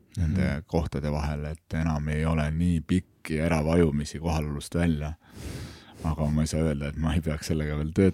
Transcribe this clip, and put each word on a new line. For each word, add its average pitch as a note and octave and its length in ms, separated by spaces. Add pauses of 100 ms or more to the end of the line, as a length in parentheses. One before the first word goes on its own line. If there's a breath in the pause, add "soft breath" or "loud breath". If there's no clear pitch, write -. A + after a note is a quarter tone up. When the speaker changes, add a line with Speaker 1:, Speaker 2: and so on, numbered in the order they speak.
(180)
Speaker 1:
nende D#2+ 240
Speaker 2:
Mhm. C#2 260
Speaker 1:
kohtade D2+ 440
vahel, D2 340
et D#2 280
enam D#2 360
ei D2+ 160
ole D#2 260
nii E2+ 300
pikki - 600
äravajumisi D#2 800
kohalolust D#2 560
välja. D#2+ 380 (920 loud breath)
Aga D#2+ 260
ma D#2 120
ei D#2+ 60
saa D#2+ 140
öelda, D2 280
et D2 80
ma D#2 160
ei E2 80
peaks D#2 260
sellega D2+ 300
veel D#2 140
tööd F#2+ 220